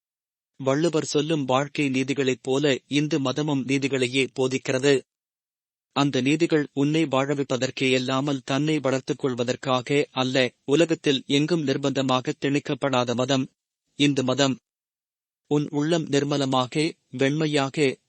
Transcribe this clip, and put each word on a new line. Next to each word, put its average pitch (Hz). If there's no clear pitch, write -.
வள்ளுவர் 147
சொல்லும் 151
வாழ்க்கை 139
நீதிகளைப் 131
போல 135
இந்து 147
மதமும் 135
நீதிகளையே 131
போதிக்கிறது. 131
அந்த 135
நீதிகள் 156
உன்னை 147
வாழவிப்பதற்கே 135
அல்லாமல் 131
தன்னை 151
வளர்த்துக் 131
கொள்வதற்காக 127
அல்ல, 131
உலகத்தில் 151
எங்கும் 151
நிர்பந்தமாக 135
திணிக்கப்படாத 135
மதம் 131
இந்து 143
மதம். 127
உன் 147
உள்ளம் 156
நிர்மலமாக, 139
வெண்மையாக, 139